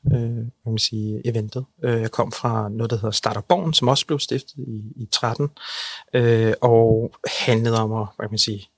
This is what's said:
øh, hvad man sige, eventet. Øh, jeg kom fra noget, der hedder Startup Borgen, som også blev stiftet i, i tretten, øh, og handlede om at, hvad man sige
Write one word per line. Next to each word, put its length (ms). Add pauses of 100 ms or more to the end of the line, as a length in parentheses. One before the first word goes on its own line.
(120)
øh, 80 (420)
hvad 100
man 60
sige, 480
eventet. 380 (200)
Øh, 160
jeg 100
kom 220
fra 360
noget, 220
der 60
hedder 140
Startup 340
Borgen, 300
som 140
også 180
blev 140
stiftet 380
i, 240 (140)
i 160
tretten, 380 (640)
øh, 460
og 540 (240)
handlede 420
om 120
at, 140 (100)
hvad 120
man 100
sige 400